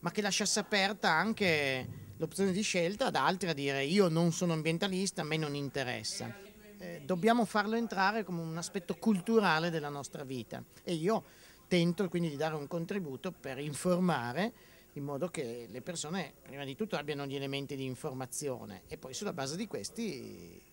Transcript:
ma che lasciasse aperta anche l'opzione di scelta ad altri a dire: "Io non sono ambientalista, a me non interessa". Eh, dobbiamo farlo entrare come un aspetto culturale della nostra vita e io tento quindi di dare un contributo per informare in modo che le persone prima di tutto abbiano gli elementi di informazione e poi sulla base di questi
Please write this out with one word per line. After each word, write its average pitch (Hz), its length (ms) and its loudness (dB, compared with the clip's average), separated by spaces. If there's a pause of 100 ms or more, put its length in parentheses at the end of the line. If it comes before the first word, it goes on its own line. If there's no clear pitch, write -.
ma 170 80 -2
che 214 100 -4
lasciasse 208 380 2
aperta 202 500 2
anche 160 760 2 (300)
l'opzione 185 340 0
di 185 100 0
scelta 208 460 0
ad 160 80 0
altri 170 340 2
a 165 40 2
dire: 139 320 0
"Io 180 240 6
non 165 220 4
sono 170 220 0
ambientalista, 180 680 0
a 151 40 -2
me 151 120 0
non 147 180 0
interessa". 123 800 -4 (420)
Eh, 170 280 -10
dobbiamo 208 400 4
farlo 214 300 0
entrare 214 480 2
come 170 180 -4
un 165 160 -6
aspetto 190 380 -4
culturale 185 760 4
della 156 200 -2
nostra 143 360 -8
vita 127 360 -6 (220)
e 185 100 -2
io 175 300 0 (440)
tento 170 420 4
quindi 170 200 0
di 147 60 -6
dare 156 200 0
un 143 120 -4
contributo 170 640 -4
per 131 280 -8
informare 156 920 2 (420)
in 143 120 -8
modo 139 240 -2
che 120 400 -8
le 117 120 -10
persone 160 600 -6
prima 139 240 -10
di 135 100 -6
tutto 202 220 -4
abbiano 147 280 -4
gli 139 100 -4
elementi 139 400 -4
di 135 100 -4
informazione 127 1000 -6
e 151 100 -12
poi 131 160 -12
sulla 202 180 -4
base 139 240 -4
di 214 100 -4
questi 104 960 -8 (120)